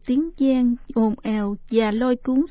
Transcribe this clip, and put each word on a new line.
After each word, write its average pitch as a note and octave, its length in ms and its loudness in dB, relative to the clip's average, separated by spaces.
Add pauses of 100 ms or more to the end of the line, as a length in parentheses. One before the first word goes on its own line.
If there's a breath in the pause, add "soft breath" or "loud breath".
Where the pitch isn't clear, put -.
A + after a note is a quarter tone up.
tiếng D4 320 0
giang, B3+ 360 2 (200)
ồn A3 280 2
ào G#3 340 -2 (140)
và A3 200 2
lôi B3 260 0
cuốn C4 240 0 (100)